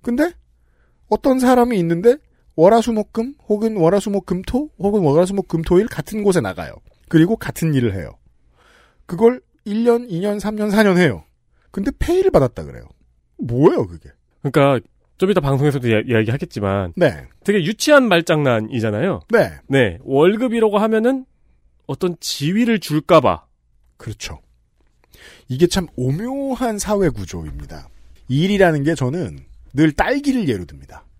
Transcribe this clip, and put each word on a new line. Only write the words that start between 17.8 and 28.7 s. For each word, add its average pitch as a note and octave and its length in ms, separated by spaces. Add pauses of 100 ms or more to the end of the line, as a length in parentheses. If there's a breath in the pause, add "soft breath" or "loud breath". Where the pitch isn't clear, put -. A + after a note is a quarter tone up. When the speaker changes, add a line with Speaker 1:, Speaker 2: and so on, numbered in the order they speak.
Speaker 2:
말장난이잖아요. B2+ 1200
Speaker 1:
네. G3 220 (160)
Speaker 2:
네. A#2+ 360
월급이라고 G#3+ 720
하면은 A3+ 480 (640)
어떤 F3 320
지위를 G#3+ 600
줄까 D#3 420
봐. F#2 240 (520)
Speaker 1:
그렇죠. - 420 (1080 loud breath)
이게 C#3 200
참 F3+ 180 (100)
오묘한 A#3 840
사회 G3 300
구조입니다. F2 800 (420)
일이라는 E3+ 540